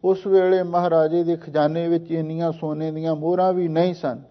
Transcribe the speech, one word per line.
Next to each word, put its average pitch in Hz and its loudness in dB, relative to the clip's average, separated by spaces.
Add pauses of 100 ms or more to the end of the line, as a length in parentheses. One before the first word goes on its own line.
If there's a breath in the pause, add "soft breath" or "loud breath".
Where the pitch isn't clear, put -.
ਉਸ 190 0
ਵੇਲੇ 185 4
ਮਹਾਰਾਜੇ 170 2
ਦੇ 170 0
ਖਜ਼ਾਨੇ 156 -2
ਵਿੱਚ 165 -2
ਇੰਨੀਆਂ 165 -2
ਸੋਨੇ 160 -6
ਦੀਆਂ 160 -2
ਮੋਹਰਾਂ 180 0
ਵੀ 180 -2
ਨਹੀਂ 165 0
ਸਨ 135 -6